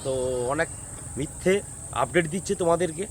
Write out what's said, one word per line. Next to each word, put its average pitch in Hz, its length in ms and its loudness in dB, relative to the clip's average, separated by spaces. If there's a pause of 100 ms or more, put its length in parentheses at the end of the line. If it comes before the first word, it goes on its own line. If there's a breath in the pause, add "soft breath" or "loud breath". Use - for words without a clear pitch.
তো 135 80 0 (380)
অনেক 156 180 2 (500)
মিথ্যে 185 440 2 (300)
আপডেট 165 380 2
দিচ্ছে 196 260 -2
তোমাদেরকে 170 560 2